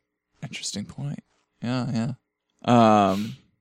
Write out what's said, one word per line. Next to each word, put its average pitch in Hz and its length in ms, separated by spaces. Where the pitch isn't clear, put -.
interesting - 440
point. - 340
Yeah, 117 520
yeah. 107 460
Um, 107 260